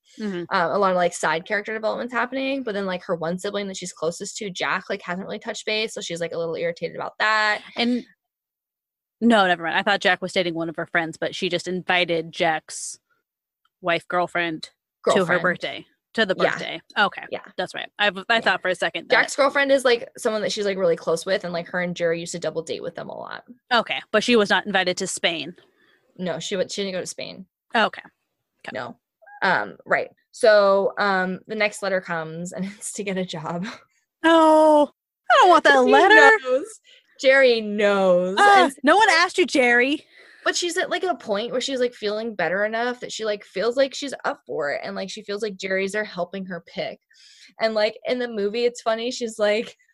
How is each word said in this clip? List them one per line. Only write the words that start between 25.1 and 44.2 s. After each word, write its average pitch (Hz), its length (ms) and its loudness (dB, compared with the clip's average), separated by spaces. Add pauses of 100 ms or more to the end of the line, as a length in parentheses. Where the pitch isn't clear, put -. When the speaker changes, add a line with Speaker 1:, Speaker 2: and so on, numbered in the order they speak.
Speaker 2:
No, 170 220 -6
she 165 180 -8
wa-, 185 140 -2
she 202 140 -6
didn't 190 100 -6
go 180 60 -6
to - 80 -8
Spain. - 400 -14 (260)
Speaker 1:
Okay. 214 280 -2 (580)
Okay. - 140 -14
Speaker 2:
No. 123 260 -10 (420)
Um, 104 360 -2 (100)
right. - 240 -2 (200)
So, 196 680 4
um, 185 480 0
the 214 80 -8
next 208 260 -2
letter 190 180 -2
comes, 170 540 -8
and 185 100 -8
<laughs> 202 140 -10
it's - 160 -12
to 214 100 -8
get 196 140 -4
a 185 80 -2
job. 170 400 -8 (580)
Speaker 1:
No. 311 680 6 (400)
I 698 100 8
don't 392 80 10
want 311 140 8
that 294 100 6
Speaker 2:
<laughs> 254 120 6
He 254 60 4
Speaker 1:
letter. 427 520 8
Speaker 2:
knows. 269 360 -2 (400)
Jerry 262 400 6
knows. 202 800 2
Speaker 1:
Uh, 403 260 8
Speaker 2:
And 277 180 -2
Speaker 1:
no 311 140 6
one 427 120 6
asked 349 300 2
you, 277 80 2
Jerry. 247 580 2 (400)
Speaker 2:
But 359 120 0
she's 349 200 -4
at, 370 120 -2
like, 349 140 -4
a 359 120 -2
point 220 380 -6
where 254 80 -4
she's, 262 180 -4
like, 247 140 0
feeling 214 420 -6
better 185 300 -2
enough 233 340 -4
that - 140 -12
she, 214 100 -10
like, 208 220 -4
feels 226 320 -2
like 269 180 2
she's 269 180 -8 (120)